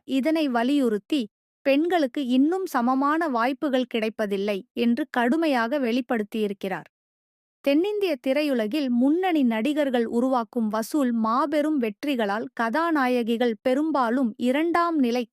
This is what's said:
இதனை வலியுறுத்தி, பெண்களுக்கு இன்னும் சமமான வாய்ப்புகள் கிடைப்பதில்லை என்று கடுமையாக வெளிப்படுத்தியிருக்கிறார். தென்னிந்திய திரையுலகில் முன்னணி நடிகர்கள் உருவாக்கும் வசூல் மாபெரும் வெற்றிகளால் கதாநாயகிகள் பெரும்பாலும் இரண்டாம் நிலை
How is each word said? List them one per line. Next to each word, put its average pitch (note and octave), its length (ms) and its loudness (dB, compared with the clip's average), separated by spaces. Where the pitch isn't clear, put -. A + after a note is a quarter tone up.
இதனை D4 420 0
வலியுறுத்தி, A#3+ 800 0
பெண்களுக்கு D4 640 2
இன்னும் D4 400 2
சமமான C#4 640 0
வாய்ப்புகள் B3+ 580 0
கிடைப்பதில்லை G#3 760 -4
என்று A#3 360 0
கடுமையாக B3+ 720 0
வெளிப்படுத்தியிருக்கிறார். G#3+ 1080 -4
தென்னிந்திய F4+ 580 0
திரையுலகில் C4 640 0
முன்னணி D4 540 2
நடிகர்கள் A#3+ 640 0
உருவாக்கும் A#3 600 0
வசூல் A3 440 -2
மாபெரும் C#4+ 720 0
வெற்றிகளால் A3+ 720 -2
கதாநாயகிகள் A#3+ 1080 0
பெரும்பாலும் C4 760 0
இரண்டாம் E4 600 0
நிலை B3 360 0